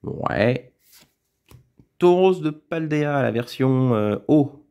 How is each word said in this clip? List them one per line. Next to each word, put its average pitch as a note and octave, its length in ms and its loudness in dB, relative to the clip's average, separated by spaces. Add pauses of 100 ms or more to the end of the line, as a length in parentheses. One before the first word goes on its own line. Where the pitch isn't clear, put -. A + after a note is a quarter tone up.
Ouais. B2 680 -4 (1200)
Tauros F3+ 380 4
de D#3 160 -6
Paldea, D3+ 720 -4
la A2+ 80 -2
version, B2+ 640 0
euh, G#2+ 220 0 (100)
eau. D3 440 0